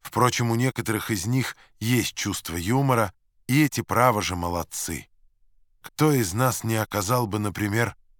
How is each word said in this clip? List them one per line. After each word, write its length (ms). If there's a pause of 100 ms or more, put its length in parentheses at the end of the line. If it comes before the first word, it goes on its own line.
Впрочем, 520
у 20
некоторых 560
из 160
них 300 (240)
есть 340
чувство 400
юмора, 580 (360)
и 160
эти, 160
право 420
же, 140
молодцы. 720 (720)
Кто 320
из 200
нас 320
не 120
оказал 500
бы, 120
например, 580 (240)